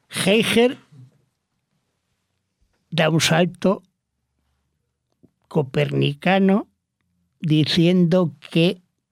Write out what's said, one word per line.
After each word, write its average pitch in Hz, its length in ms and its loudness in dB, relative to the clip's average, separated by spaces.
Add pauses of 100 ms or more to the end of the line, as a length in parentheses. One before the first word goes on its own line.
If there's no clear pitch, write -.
Geiger 220 680 0 (2250)
da 160 180 0
un 160 100 0
salto 175 640 -2 (1600)
copernicano 147 1200 0 (720)
diciendo 165 960 0 (160)
que 170 300 0 (300)